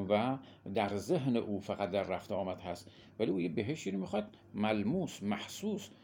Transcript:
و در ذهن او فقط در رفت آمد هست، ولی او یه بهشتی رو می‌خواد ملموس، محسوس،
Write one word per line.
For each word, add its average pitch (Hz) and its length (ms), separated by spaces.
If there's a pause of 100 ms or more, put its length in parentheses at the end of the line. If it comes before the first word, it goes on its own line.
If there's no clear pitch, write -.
و 117 300 (360)
در 110 220
ذهن 135 400
او 101 240
فقط 101 300
در 95 120
رفت 90 300
آمد 92 280
هست، 90 300 (280)
ولی 120 120
او 185 100
یه - 80
بهشتی 151 420
رو 196 80
می‌خواد 196 380 (180)
ملموس، 110 680
محسوس، - 680 (160)